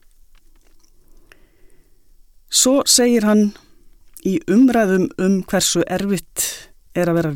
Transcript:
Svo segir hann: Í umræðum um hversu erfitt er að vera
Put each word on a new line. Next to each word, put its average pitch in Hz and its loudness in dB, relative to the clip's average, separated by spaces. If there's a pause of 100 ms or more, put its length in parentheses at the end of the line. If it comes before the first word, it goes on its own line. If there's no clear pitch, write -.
(2500)
Svo - 0
segir 240 2
hann: 214 2 (720)
Í 185 -2
umræðum 196 2 (100)
um 190 0
hversu - -2
erfitt - -6 (240)
er 170 0
að 165 0
vera 160 -2